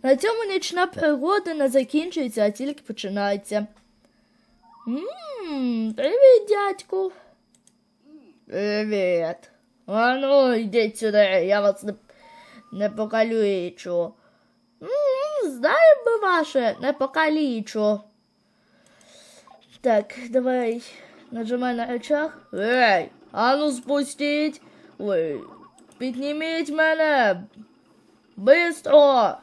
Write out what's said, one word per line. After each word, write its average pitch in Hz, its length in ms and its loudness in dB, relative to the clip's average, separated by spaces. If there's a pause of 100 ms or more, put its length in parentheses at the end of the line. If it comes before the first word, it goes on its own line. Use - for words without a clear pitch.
На 262 120 4
цьому 440 280 -2
нічна 370 440 -2
пригода 339 640 -2
не 285 160 0
закінчується, 269 720 -2
а 208 80 2
тільки 269 380 -8
починається. 202 800 -6 (1200)
М, 302 1080 -6
привіт, 453 520 8
дядьку. 392 640 -2 (1400)
Привіт. 196 1040 -2 (420)
А 240 220 2
ну, 269 380 4
йдіть 220 440 0
сюди, 208 200 0 (280)
я 202 160 2
вас 202 220 0
не, 202 100 -8 (760)
не 202 180 -4
покалічу. 202 1200 -2 (680)
М, 539 720 -2
знаю 508 440 4 (100)
би 466 120 0
ваше, 320 640 0
не 269 120 -2
покалічу. 262 1080 -2 (1800)
Так, 214 320 0 (160)
давай, 247 520 -2 (500)
нажимай 240 440 -4
на 233 120 -6
рычаг. 254 420 -2 (240)
Ей, 214 560 0 (220)
а 247 240 2
ну 294 160 0
спустіть. 285 880 -2 (380)
Ой, 165 420 -2 (560)
підніміть 294 720 -6
мене. 302 720 0 (920)
Бистро. 277 1080 4